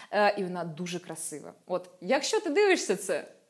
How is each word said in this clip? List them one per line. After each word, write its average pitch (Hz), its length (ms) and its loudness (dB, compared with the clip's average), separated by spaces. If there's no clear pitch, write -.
е, 208 260 4
і 190 60 -4
вона 175 200 -6
дуже 170 340 -8
красива. 160 220 -10
От, 180 220 -4
якщо 262 400 0
ти 339 100 -2
дивишся 370 460 4
це - 280 -4